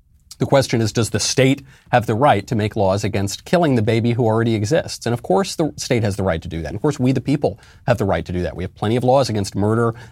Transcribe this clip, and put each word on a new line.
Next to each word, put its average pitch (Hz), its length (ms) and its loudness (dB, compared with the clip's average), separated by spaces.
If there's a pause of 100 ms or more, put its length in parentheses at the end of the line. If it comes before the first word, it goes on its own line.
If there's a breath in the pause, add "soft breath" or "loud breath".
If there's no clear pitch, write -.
(400)
The 135 60 0
question 127 360 2
is, 107 100 0
does 113 200 0
the 104 80 -2
state 131 420 4 (300 soft breath)
have 123 140 4
the 113 100 0
right 127 320 4
to 123 80 -2
make 104 200 0
laws 101 280 2
against 98 420 -4
killing 170 300 2
the 113 60 2
baby 113 320 2
who 117 120 0
already 113 300 2
exists? 104 500 -2
And 120 80 0
of 120 80 -4
course 190 340 -2
the 156 220 -2
state 117 260 0
has 98 120 -2
the 95 80 -4
right 85 180 0
to - 60 -14
do 82 140 -6
that. 78 80 -8
And 87 60 -10
of - 60 -8
course 147 180 -2
we 127 120 2
the 135 100 0
people 131 380 -2 (260 soft breath)
have 120 120 2
the 104 80 -2
right 85 200 -2
to - 60 -10
do 87 100 -2
that. 87 140 -4
We 90 80 -8
have 90 100 -10
plenty 110 220 -2
of 120 80 0
laws 127 260 2
against 101 260 -4
murder 110 380 0 (180 loud breath)